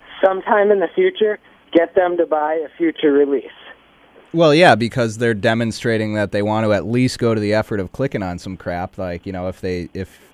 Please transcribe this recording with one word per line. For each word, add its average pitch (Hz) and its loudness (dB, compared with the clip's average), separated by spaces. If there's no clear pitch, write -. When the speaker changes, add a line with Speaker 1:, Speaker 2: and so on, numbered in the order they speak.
Speaker 1:
sometime 202 2
in 202 4
the 170 -2
future, 190 0
get 170 2
them 180 2
to 170 2
buy 151 -2
a 160 -6
future 160 0
release. 139 0
Speaker 2:
Well, 165 4
yeah, 160 6
because 110 -4
they're 117 0
demonstrating 110 -2
that 104 -2
they 104 0
want 107 0
to 107 2
at 90 0
least 123 0
go 117 2
to 110 -2
the 104 0
effort 107 -2
of 92 -6
clicking 131 -4
on 90 -6
some 95 -12
crap. 87 -8
Like, 90 -8
you 95 -10
know, 92 -8
if 92 -10
they, 90 -6
if 92 -10